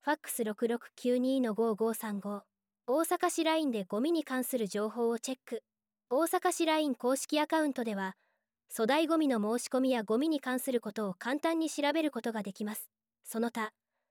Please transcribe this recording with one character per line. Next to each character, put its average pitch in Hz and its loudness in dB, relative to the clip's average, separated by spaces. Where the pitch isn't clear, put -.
フ 285 -2
ァ 302 4
ッ - 0
ク - -16
ス 240 -4
六 214 -2
六 240 -4
九 247 2
四 262 2
の 220 0
九 226 2
六 220 0
九 - -
二 - -
の - -
五 - -
五 226 0
三 208 -6
五。 202 -8
大 262 2
阪 349 2
市 330 0
ラ 320 2
イ 320 0
ン 269 2
で 214 -2
ゴ 208 -2
ミ 302 2
に 320 0
関 254 -2
す 262 -4
る 233 0
情 208 -2
報 233 0
を 233 -2
チ 262 -6
ェ - -4
ッ - -10
ク。 - -8
大 262 2
阪 349 2
市 339 -2
ラ 311 4
イ 302 2
ン 262 0
公 247 0
式 - -2
ア 302 2
カ 320 2
ウ 302 2
ン 262 -2
ト 247 -4
で 220 -2
は、 190 -4
粗 226 0
大 302 4
ゴ 320 2
ミ 311 4
の 247 2
申 214 0
し - -10
込 254 0
み 262 2
や 233 0
ゴ 220 2
ミ 302 2
に 294 0
関 254 -4
す 262 -4
る 240 2
こ 214 -8
と 208 -4
を 180 -8
簡 269 -4
単 330 0
に 320 0
調 294 0
べ 320 2
る 302 2
こ 226 -6
と 233 -2
が 220 -4
で 196 -8
き 214 -6
ま 214 -6
す。 - -12
そ - -4
の 233 0
他、 220 -6